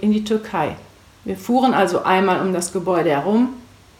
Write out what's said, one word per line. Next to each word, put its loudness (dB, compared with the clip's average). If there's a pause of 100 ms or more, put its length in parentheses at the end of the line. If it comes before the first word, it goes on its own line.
in 4
die 0
Türkei. -4 (500)
Wir -6
fuhren 2
also 0
einmal 2
um -2
das -4
Gebäude 0
herum 2 (500)